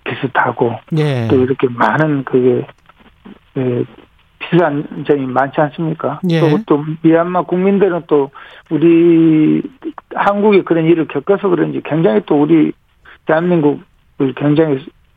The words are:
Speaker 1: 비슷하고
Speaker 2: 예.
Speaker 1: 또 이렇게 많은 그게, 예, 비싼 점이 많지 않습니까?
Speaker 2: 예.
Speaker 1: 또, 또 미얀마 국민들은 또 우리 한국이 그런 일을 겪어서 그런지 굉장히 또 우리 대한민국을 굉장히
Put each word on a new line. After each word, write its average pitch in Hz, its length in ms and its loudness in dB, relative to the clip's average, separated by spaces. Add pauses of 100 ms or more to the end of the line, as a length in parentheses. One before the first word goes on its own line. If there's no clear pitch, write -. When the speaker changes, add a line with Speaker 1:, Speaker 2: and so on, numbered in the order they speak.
Speaker 1:
비슷하고 123 720 -4 (240)
Speaker 2:
예. 135 320 -2
Speaker 1:
또 143 80 2
이렇게 127 320 0
많은 127 560 -2
그게, 127 420 0 (880)
예, 123 300 -4 (540)
비싼 156 680 -2
점이 143 180 0
많지 131 360 -2
않습니까? 156 580 -4 (100)
Speaker 2:
예. 165 120 0
Speaker 1:
또, 156 240 2
또 147 180 0 (180)
미얀마 170 420 2
국민들은 185 640 0
또 143 220 0 (400)
우리 165 920 4 (520)
한국이 202 520 2
그런 170 180 0
일을 160 240 2
겪어서 196 400 -2
그런지 156 380 -2
굉장히 190 400 0
또 147 160 2
우리 151 320 2 (520)
대한민국을 156 1120 -2
굉장히 147 500 0 (320)